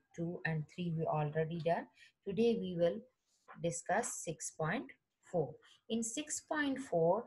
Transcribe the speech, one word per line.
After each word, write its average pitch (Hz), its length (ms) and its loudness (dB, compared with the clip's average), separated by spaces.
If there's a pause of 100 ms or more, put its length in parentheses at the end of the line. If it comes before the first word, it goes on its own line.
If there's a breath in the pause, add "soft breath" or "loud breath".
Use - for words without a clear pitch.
(160)
two 170 300 -4
and 160 180 0 (100)
three 175 240 -2
we 160 80 0
already 156 540 0
done. 170 260 2 (400 loud breath)
Today 220 340 2
we 185 200 -4
will 175 200 4 (640)
discuss 175 640 -2
six - 260 -8
point 180 380 -2 (420)
four. 151 220 0 (360 loud breath)
In 226 140 -2
six - 360 -6
point 285 400 -2
four, 175 480 4